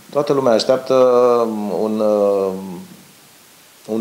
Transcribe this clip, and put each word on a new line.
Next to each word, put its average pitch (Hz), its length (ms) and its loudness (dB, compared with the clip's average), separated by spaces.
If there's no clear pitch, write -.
Toată 147 220 -2
lumea 135 200 2
așteaptă 127 420 0
un, 107 180 -2
uh, 101 520 0
un 110 140 -6